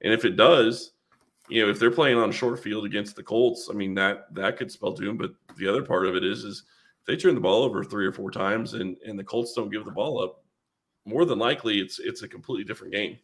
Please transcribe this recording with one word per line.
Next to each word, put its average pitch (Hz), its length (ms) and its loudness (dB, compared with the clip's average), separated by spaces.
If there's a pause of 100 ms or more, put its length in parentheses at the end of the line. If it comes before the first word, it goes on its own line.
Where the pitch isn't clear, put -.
And - 100 0
if 113 140 2
it 90 100 0
does, 117 580 6 (540)
you 113 160 2
know, 101 60 4
if 104 100 0
they're 117 120 6
playing 139 260 4
on 113 140 2
short 120 280 -2
field 107 260 -6
against 104 300 -6
the - 80 -14
Colts, 120 460 2
I 110 40 -8
mean, 98 200 -4
that, 98 400 0
that 95 240 -2
could 107 140 -8
spell - 200 -4
doom. 104 240 -6
But - 180 -6 (220)
the 95 120 -4
other 113 160 2
part 92 240 2
of 90 80 0
it 92 100 0
is, 107 180 -4
is - 200 -12 (360)
if - 60 -20
they 135 100 -2
turn 175 200 4
the 113 40 -2
ball 98 240 4
over 110 220 -2
three 101 200 -4
or 95 60 0
four 98 200 -8
times 110 420 -2
and, 92 320 -6
and 104 120 -10
the 98 60 -10
Colts 117 300 -4
don't 104 180 -4
give 107 140 -8
the 101 60 -12
ball 135 300 -2
up, - 220 -8 (600)
more 127 180 0
than 127 160 2
likely 113 400 0
it's, 95 200 -6
it's - 240 -8
a 101 40 -10
completely - 380 -10
different 104 260 -12
game. 104 320 -4